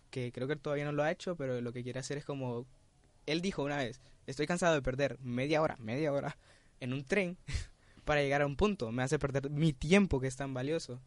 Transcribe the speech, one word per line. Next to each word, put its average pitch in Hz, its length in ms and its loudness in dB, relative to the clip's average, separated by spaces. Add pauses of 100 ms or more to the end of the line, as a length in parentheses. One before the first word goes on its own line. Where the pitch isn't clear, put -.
(120)
que 123 200 -4
creo 127 160 -4
que 151 80 0
todavía 147 300 -2
no 147 60 -2
lo 147 120 0
ha 160 80 2
hecho, 180 240 -4
pero 131 260 -2
lo 120 120 -4
que 123 100 -8
quiere 123 160 -6
hacer 143 180 -6
es 143 80 -10
como, 127 400 -4 (600)
él 160 160 0
dijo 180 220 -2
una 143 140 -2
vez, 127 220 -4 (280)
"Estoy 147 200 -2
cansado 175 280 4
de 143 60 2
perder 127 400 0
media 135 400 2
hora, 156 180 2
media 135 340 -2
hora 139 240 -2 (420)
en 127 140 -4
un 139 120 -4
tren 180 320 0 (100)
<laughs> - 580 -8
para 147 160 4
llegar 143 200 4
a 143 40 4
un 143 100 0
punto, 180 360 2
me 127 120 0
hace 143 160 2
perder 139 300 -2
mi 147 240 4
tiempo 165 460 6
que 131 80 -2
es 127 80 -6
tan 139 180 -6
valioso". 127 540 -4